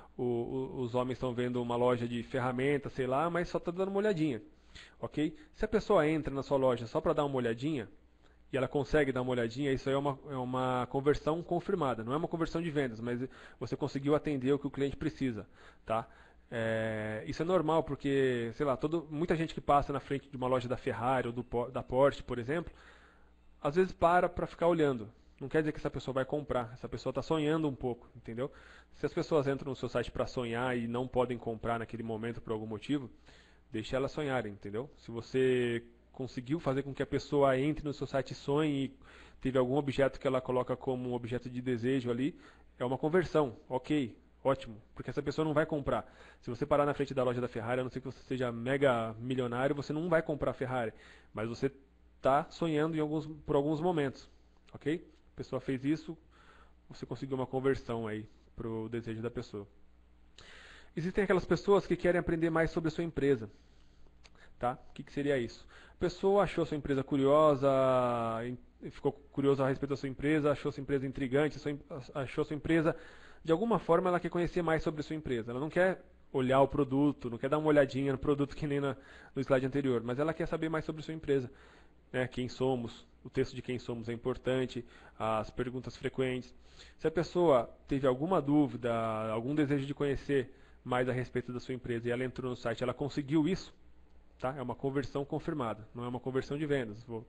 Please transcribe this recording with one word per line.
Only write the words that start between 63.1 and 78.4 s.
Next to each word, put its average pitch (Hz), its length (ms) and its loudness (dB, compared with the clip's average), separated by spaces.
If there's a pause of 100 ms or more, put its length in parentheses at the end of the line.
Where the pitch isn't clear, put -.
Tá? 123 200 -2 (120)
O - 20 -18
que - 100 -12
que - 100 -20
seria 143 240 0
isso? 117 300 -4 (280)
A - 40 -20
pessoa 196 440 4
achou 165 220 0
sua 151 120 -2
empresa 139 260 0
curiosa, 139 640 6 (760)
em-, - 460 -10
ficou 139 220 -2
curiosa 139 520 0
a 131 40 4
respeito 139 220 -2
da 139 60 -2
sua 139 120 -6
empresa, 143 440 2
achou 139 180 -4
sua 139 100 -8
empresa 139 260 -2
intrigante, 139 520 0
sua 147 140 -4
em-, 143 80 -8 (340)
achou 143 300 -4
sua 151 120 -4
empresa, 160 400 4 (460)
de 165 100 2
alguma 202 260 4
forma 180 300 4
ela 180 120 2
quer 170 100 -4
conhecer 175 320 0
mais 160 200 2
sobre 151 200 -2
sua 160 140 -8
empresa. 120 340 -4
Ela 123 100 -4
não 156 80 -2
quer 180 340 2 (300)
olhar 131 280 4
o 135 80 8
produto, 139 640 2
não 117 80 -6
quer 135 100 -2
dar 151 100 4
uma 156 100 2
olhadinha 139 440 4
no 127 60 -2
produto 143 380 0